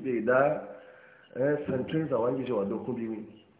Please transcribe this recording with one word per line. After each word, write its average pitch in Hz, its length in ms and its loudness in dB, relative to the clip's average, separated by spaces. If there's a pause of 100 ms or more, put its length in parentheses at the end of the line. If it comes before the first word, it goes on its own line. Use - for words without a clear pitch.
da 120 220 0
da, 135 420 4 (720)
eh, 143 180 2 (100)
santun 147 420 0
za 127 80 2
wani 127 260 0
jiyo 120 140 -2
wa 98 80 2
dokun 113 300 -4
biyu. 110 280 -6 (360)